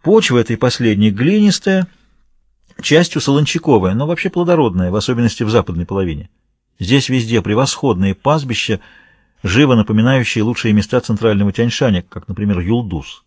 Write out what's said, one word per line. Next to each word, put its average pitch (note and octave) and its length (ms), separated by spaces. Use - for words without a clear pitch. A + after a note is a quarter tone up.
Почва F#3+ 360
этой A2+ 180
последней G#2+ 560
глинистая, F#3+ 760
частью D#3 380
солончаковая, C#3 760
но C#3+ 120
вообще F3 220
плодородная, C3 600
в G2 40
особенности A#2+ 480
в G#2+ 60
западной F2+ 360
половине. F2+ 440
Здесь B2+ 300
везде A#2 320
превосходные G#2 760
пастбища, C3+ 640
живо B2 320
напоминающие A2 680
лучшие A2+ 300
места G#2+ 260
центрального G#2 520
Тяньшаня, A#2 560
как, - 200
например, G2+ 320
Юлдус. F2+ 680